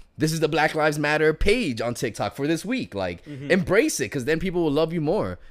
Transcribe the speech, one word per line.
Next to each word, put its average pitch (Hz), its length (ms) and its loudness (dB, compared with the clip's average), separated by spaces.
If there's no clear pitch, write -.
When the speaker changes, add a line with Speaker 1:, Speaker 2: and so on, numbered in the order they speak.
Speaker 1:
This 156 160 0
is 160 60 -2
the 156 80 2
Black 156 300 2
Lives 151 240 2
Matter 151 340 2
page 196 460 2
on 117 140 -2
TikTok 110 420 -4
for 139 100 -4
this 160 180 0
week. 226 300 -4
Like, 90 300 -4
Speaker 2:
Mm-hmm. 143 260 -12
Speaker 1:
embrace 190 480 2
it, 120 120 -2
'cause 127 140 -4
then 156 140 0
people 175 240 -2
will 160 80 2
love 156 220 0
you 175 80 -2
more." 147 400 -2